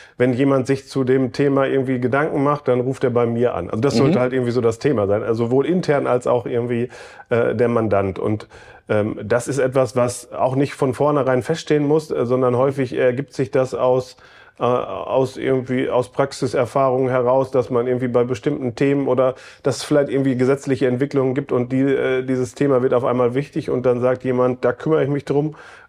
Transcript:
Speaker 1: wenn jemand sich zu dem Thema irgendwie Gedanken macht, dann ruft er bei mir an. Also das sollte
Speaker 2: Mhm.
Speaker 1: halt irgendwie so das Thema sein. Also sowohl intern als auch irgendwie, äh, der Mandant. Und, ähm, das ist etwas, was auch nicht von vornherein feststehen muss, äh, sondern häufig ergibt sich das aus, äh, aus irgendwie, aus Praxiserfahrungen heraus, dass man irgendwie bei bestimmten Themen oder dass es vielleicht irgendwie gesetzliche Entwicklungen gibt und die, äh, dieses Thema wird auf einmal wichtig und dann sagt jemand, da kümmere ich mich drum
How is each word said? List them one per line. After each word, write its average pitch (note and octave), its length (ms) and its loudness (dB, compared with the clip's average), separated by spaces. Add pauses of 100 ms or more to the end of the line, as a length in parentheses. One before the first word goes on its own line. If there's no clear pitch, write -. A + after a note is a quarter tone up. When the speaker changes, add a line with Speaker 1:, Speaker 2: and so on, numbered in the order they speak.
(160)
Speaker 1:
wenn B2+ 180 2
jemand C3+ 340 2
sich C3+ 200 -2
zu C3+ 140 -2
dem C3 300 0
Thema C#3 340 2
irgendwie C3 320 0
Gedanken C#3 460 0
macht, C#3+ 240 0
dann B2 120 4
ruft B2+ 220 -4
er B2+ 80 2
bei A#2+ 160 2
mir A#2 300 0
an. F2+ 140 -6
Also A2 100 -4
das B2+ 160 2
sollte D3 220 4
Speaker 2:
Mhm. B2 40 2
Speaker 1:
halt B2 100 0
irgendwie B2 200 0
so B2 80 0
das A2+ 180 2
Thema A2 300 0
sein. G#2+ 160 0
Also A#2 220 0
sowohl C3 200 2
intern D3+ 400 0
als B2 220 0
auch B2 180 0
irgendwie, A#2+ 440 -4 (400)
äh, A#2+ 260 2
der A#2 120 2
Mandant. G2+ 520 0
Und, G#2+ 260 -4 (420)
ähm, G#2+ 360 0
das A#2 240 -2
ist C3+ 100 -4
etwas, C3 380 0
was - 360 -2
auch B2 220 0
nicht C#3 200 0
von C3 200 0
vornherein C3+ 480 2
feststehen D#3 460 0
muss, D#3 240 0
äh, C3+ 120 0
sondern B2 320 2
häufig C3 360 0
ergibt C3 400 0
sich - 180 -4
das C3 240 0
aus, B2+ 420 0 (440)
äh, - 20 -12
aus B2 720 -2
irgendwie, B2+ 540 -2
aus B2 220 -2
Praxiserfahrungen C3+ 960 0
heraus, B2+ 420 0
dass B2 180 0
man B2 200 0
irgendwie B2+ 180 -2
bei A#2+ 160 2
bestimmten B2+ 540 -4
Themen C#3 320 0
oder B2+ 260 2 (300)
dass C3+ 140 0
es - 40 -10
vielleicht C#3+ 280 2
irgendwie C3+ 260 0
gesetzliche C3 500 0
Entwicklungen C3 480 0
gibt C#3 160 -4
und B2 220 -2
die, C3 80 2
äh, C3 420 0
dieses B2+ 320 -4
Thema C#3 280 2
wird C3 120 2
auf B2 100 2
einmal B2 300 2
wichtig D3 360 -4
und B2+ 140 -2
dann B2 160 2
sagt B2 220 0
jemand, B2+ 420 0
da A#2+ 80 2
kümmere D#3 300 0
ich C3 60 0
mich C#3+ 160 -2
drum D3 320 -2 (320)